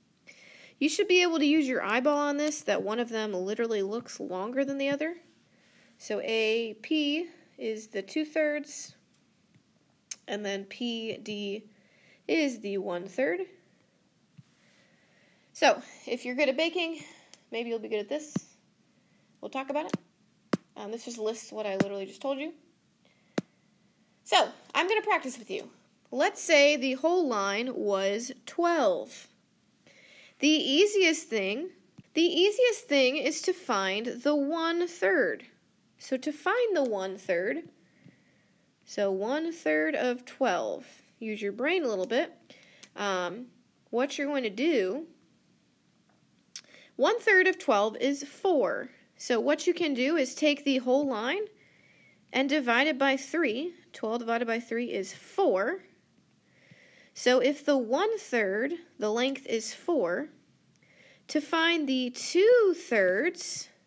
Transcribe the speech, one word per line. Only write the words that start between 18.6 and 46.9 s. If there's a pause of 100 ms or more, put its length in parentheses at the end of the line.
We'll
talk
about
it. (840)
Um,
this
just
lists
what
I
literally
just
told
you. (1700)
So (240)
I'm
gonna
practice
with
you. (420)
Let's
say
the
whole
line
was (140)
twelve. (1120)
The
easiest
thing, (440)
the
easiest
thing
is
to
find
the
one-third. (520)
So
to
find
the
one-third, (1160)
so
one-third
of
twelve, (340)
use
your
brain
a
little
bit. (640)
Um, (460)
what
you're
going
to
do, (1900)